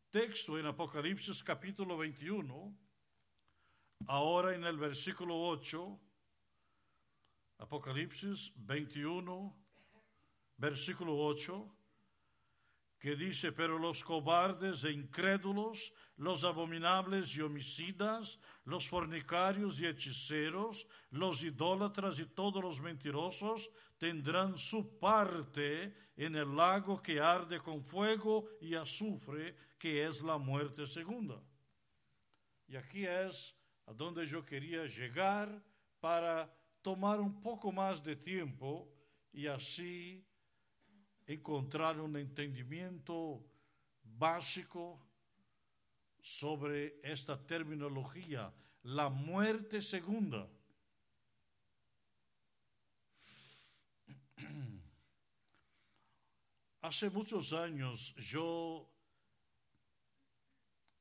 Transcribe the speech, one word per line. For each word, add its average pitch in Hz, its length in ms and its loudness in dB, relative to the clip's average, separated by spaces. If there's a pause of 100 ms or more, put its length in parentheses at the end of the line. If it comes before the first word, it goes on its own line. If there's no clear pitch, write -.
texto 208 480 2
en 156 100 0
Apocalipsis 156 760 -2
capítulo 185 540 -2
veintiuno, 156 800 -4 (1300)
ahora 170 480 4
en 170 80 -4
el 170 140 0
versículo 170 600 -2
ocho, 170 640 -2 (1600)
Apocalipsis 143 1000 -6
veintiuno, 156 1000 -4 (1000)
versículo 151 600 0
ocho, 151 580 0 (1200)
que 143 160 -2
dice: 175 360 0
"Pero 160 260 2
los 165 260 0
cobardes 170 800 4
e 151 80 2
incrédulos, 196 1040 0 (240)
los 156 260 2
abominables 170 920 4
y 151 60 0
homicidas, 180 1000 -2 (240)
los 165 260 0
fornicarios 175 920 2
y 170 60 2
hechiceros, 160 1000 0 (240)
los 151 320 2
idólatras 185 760 2
y 165 60 -4
todos 190 380 0
los 160 180 -2
mentirosos 170 880 -2 (280)
tendrán 170 600 2
su 208 420 2
parte 175 960 4 (220)
en 156 200 -2
el 143 200 2
lago 196 460 6
que 151 180 2
arde 170 400 6
con 156 240 -6
fuego 214 680 2 (100)
y 165 160 -4
azufre, 151 800 -2 (220)
que 151 280 2
es 147 160 -2
la 160 160 2
muerte 143 500 -2
segunda". 170 540 -6 (1300)
Y 131 80 -10
aquí 135 300 -6
es 185 500 -2 (300)
a 110 80 -16
donde 160 320 -4
yo 151 180 -4
quería 156 440 -4
llegar 190 760 0 (360)
para 165 520 2 (300)
tomar 196 380 2
un 202 220 0
poco 214 300 -2
más 190 320 0
de 151 120 -2
tiempo 156 760 -4 (400)
y 143 160 -6
así 175 800 -6 (1000)
encontrar 151 720 -2
un 156 160 -4
entendimiento 147 1300 -6 (600)
básico 165 1000 -2 (1160)
sobre 147 800 -2
esta 135 420 -4
terminología, 147 1120 -4 (300)
la 139 260 0
muerte 202 720 2
segunda. 175 680 0 (4000)
<clears throat> 131 460 -8 (2000)
Hace 165 280 0
muchos 190 440 -2
años 143 640 -2
yo 165 720 -2 (2250)